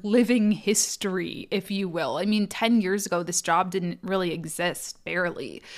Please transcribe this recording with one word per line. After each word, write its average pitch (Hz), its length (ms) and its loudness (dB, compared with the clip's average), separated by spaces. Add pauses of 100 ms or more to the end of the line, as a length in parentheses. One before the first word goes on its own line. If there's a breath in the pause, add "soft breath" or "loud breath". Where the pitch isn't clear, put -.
living 214 500 4
history, - 960 -2
if 196 200 -2
you 196 180 -2
will. 156 280 -2
I 175 80 -2
mean, 208 240 2
ten 226 320 4
years 196 260 0
ago, 175 160 0
this 175 200 -2
job 175 280 2
didn't 175 320 -2
really 185 300 0
exist, 165 720 -6
barely. 170 580 -4 (160 loud breath)